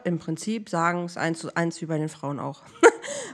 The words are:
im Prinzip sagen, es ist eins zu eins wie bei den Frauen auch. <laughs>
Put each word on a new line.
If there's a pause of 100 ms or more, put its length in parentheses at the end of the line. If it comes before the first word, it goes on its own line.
im
Prinzip
sagen,
es
ist
eins
zu
eins
wie
bei
den
Frauen
auch.
<laughs> (600)